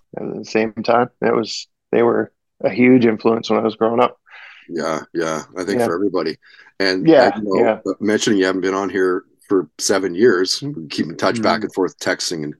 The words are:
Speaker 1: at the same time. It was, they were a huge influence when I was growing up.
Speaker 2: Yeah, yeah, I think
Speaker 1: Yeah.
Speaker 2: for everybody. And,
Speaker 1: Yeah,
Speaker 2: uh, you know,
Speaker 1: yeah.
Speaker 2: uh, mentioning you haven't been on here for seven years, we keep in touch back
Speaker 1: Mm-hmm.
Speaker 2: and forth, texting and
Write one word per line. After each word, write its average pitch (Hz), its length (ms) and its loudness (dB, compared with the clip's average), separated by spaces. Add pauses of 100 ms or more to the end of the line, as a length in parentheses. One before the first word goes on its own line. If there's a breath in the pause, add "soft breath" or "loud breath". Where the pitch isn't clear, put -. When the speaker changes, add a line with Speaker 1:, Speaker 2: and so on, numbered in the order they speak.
(160)
Speaker 1:
at - 200 -10
the 107 100 -12
same 110 280 -2
time. 117 360 0 (120)
It 117 140 0
was, - 320 -6 (240)
they 117 120 4
were 110 280 0 (320)
a 135 60 0
huge 123 360 4
influence 113 440 0
when 107 100 2
I 110 40 0
was 110 120 -2
growing 117 260 0
up. - 180 0 (500 loud breath)
Speaker 2:
Yeah, 80 320 -4 (120)
yeah, 80 300 -4 (140)
I 92 60 -6
think 101 160 -2
Speaker 1:
Yeah. 117 80 0
Speaker 2:
for 85 80 -2
everybody. 87 420 -2 (420 soft breath)
And, 95 280 0
Speaker 1:
Yeah, 135 280 8
Speaker 2:
uh, 110 40 -8
you 107 40 -6
know, 98 200 0
Speaker 1:
yeah. 110 220 0
Speaker 2:
uh, 95 140 -4
mentioning 107 400 0
you 92 60 4
haven't 92 160 0
been 95 120 -2
on 98 160 -2
here 92 360 -2 (240)
for 92 200 0 (100)
seven 95 360 -2
years, 95 460 2
we 143 260 -10
keep - 200 -4
in 80 100 -12
touch 110 240 -2
back 104 160 2
Speaker 1:
Mm-hmm. 107 80 -6
Speaker 2:
and - 80 -10
forth, 90 260 -2
texting 90 440 -4
and 73 160 -8